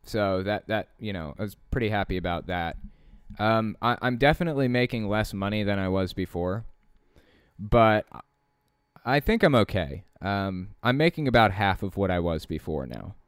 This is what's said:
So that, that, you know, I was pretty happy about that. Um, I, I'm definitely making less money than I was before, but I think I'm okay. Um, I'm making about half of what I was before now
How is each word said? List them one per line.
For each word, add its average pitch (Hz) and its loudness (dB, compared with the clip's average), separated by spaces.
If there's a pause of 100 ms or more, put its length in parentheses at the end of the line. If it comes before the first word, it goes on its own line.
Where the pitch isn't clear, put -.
So 98 0
that, 101 -2
that, 107 -2 (100)
you 107 -8
know, 80 -8
I 101 -6
was 104 -8 (160)
pretty 117 0
happy 98 -2
about 87 -4
that. 87 -4 (600)
Um, 110 0
I, 117 0
I'm 123 -2
definitely 143 2
making 123 0
less 107 -2
money 101 -2
than 101 0
I 95 -2
was 92 -2
before, 92 -4 (920)
but 107 4 (1000)
I 139 2
think 220 2
I'm 156 6
okay. 90 2 (180)
Um, 98 -4 (120)
I'm 123 2
making 156 0
about 113 6
half 98 0
of 95 -6
what 98 0
I 90 2
was 82 -2
before 76 -6
now 58 -12 (140)